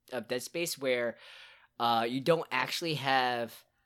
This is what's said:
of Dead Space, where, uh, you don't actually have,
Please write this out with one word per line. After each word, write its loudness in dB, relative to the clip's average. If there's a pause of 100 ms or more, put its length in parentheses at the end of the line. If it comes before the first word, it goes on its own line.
(100)
of -6
Dead -2
Space, -4
where, 0 (640)
uh, 4
you -2
don't 2
actually -2
have, 2 (340)